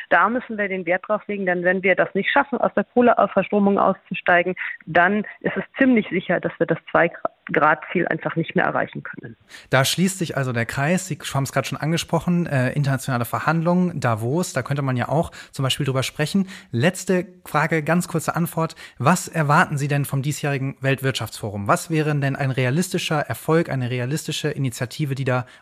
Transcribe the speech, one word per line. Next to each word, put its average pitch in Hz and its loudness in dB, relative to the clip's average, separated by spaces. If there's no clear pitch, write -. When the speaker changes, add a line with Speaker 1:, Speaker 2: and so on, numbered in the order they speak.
Speaker 1:
Da 180 6
müssen 226 -4
wir 202 -2
den 185 -4
Wert 180 0
drauf 208 0
legen, 202 -4
denn 180 0
wenn 185 2
wir 185 4
das 175 0
nicht 196 0
schaffen, - 2
aus - 2
der 202 2
Kohleverstromung 202 4
auszusteigen, 180 2
dann 180 4
ist - -4
es 190 -4
ziemlich 254 4
sicher, 175 0
dass 165 -4
wir 160 2
das 165 0
zwei 165 4
Grad 151 4
Ziel 175 0
einfach - -4
nicht 160 -4
mehr 180 2
erreichen 143 -4
können. - -14
Speaker 2:
Da 131 4
schließt 185 0
sich - -4
also 131 -2
der 117 -2
Kreis. 165 0
Sie 147 -6
haben 139 0
es - -6
gerade 135 0
schon - -6
angesprochen, 170 0
äh, 127 0
internationale 127 0
Verhandlungen, 165 0
Davos, 123 -2
da 127 -4
könnte 143 -4
man 131 -2
ja 120 -2
auch 160 0
zum 135 -6
Beispiel 131 -2
drüber 131 0
sprechen. 180 -2
Letzte 180 0
Frage, 156 0
ganz 165 2
kurze - -4
Antwort. 160 -2
Was 156 2
erwarten 151 2
Sie 143 -2
denn 143 0
vom 139 -2
diesjährigen 139 -2
Weltwirtschaftsforum? 120 -2
Was 165 0
wäre 151 0
denn 139 0
ein 135 -2
realistischer 147 0
Erfolg, 160 0
eine 127 -2
realistische 135 -4
Initiative, 135 -4
die 131 -6
da 127 0